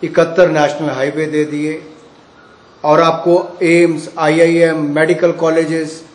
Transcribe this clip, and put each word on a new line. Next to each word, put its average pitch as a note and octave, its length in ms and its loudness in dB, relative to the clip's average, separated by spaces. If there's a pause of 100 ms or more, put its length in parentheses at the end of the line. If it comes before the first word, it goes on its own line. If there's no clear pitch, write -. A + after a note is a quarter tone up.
इकहत्तर E3 500 2
नेशनल D3+ 380 -2
हाईवे C#3 380 -4
दे D3+ 180 -2
दिए D3+ 360 -6 (1000)
और D3+ 180 4
आपको E3 360 2 (260)
एम्स, E3 460 2 (100)
आईआईएम, E3 640 2 (140)
medical E3 380 2
colleges D#3+ 680 -2 (140)